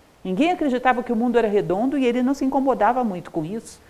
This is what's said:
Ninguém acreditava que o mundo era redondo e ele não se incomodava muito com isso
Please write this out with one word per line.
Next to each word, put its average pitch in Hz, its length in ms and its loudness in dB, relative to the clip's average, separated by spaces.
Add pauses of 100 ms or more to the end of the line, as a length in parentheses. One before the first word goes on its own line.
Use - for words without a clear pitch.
(240)
Ninguém 196 280 0
acreditava 254 500 0
que - 100 -6
o 226 40 0
mundo 240 220 2
era 226 100 2
redondo 202 500 0
e 262 80 2
ele 240 160 2
não 262 120 0
se 269 100 -4
incomodava 254 580 2
muito 185 280 -6
com 160 140 -4
isso 208 460 -12